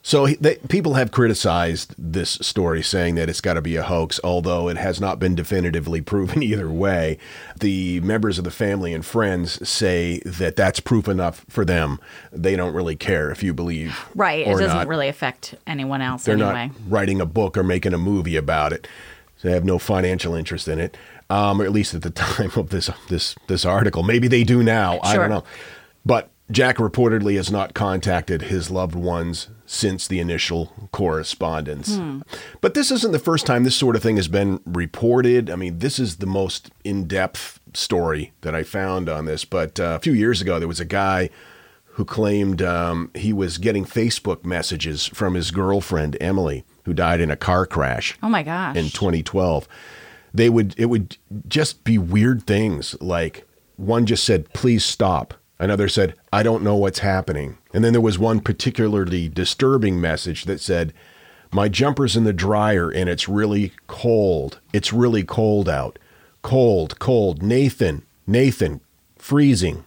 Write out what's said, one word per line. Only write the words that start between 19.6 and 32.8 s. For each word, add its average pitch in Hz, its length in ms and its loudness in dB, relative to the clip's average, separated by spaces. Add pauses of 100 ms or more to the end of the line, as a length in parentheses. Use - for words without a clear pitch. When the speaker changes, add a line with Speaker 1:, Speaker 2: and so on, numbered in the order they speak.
Speaker 1:
no 92 140 2
financial 92 560 0
interest 82 340 -6
in 78 100 -4
it, 82 180 -6 (320)
um, 101 320 2
or 104 40 2
at 98 80 0
least 104 220 0
at 82 80 -6
the 85 80 -4
<laughs> - 180 -4
time 98 280 -2
of 87 140 -2
this, 92 180 -2 (200)
this, - 260 -4 (140)
this 90 180 0
article. 95 360 2
Maybe 117 260 4
they 120 160 6
do 123 180 6
now. 107 400 2
I 101 120 2
don't 98 100 4
Speaker 2:
Sure. - 40 2
Speaker 1:
know. 104 160 -2 (600)
But - 240 2 (200)
Jack 127 260 4
reportedly 110 600 2
has 95 140 -2
not 98 240 -2
contacted 92 680 0
his 87 280 -4
loved 92 240 -2
ones 85 540 -4 (180)
since - 420 -2
the 92 120 -2
initial 85 520 -2 (200)
correspondence. 80 1040 -4
Speaker 2:
Hmm. 151 240 -6 (400)
Speaker 1:
But - 140 0
this 294 160 0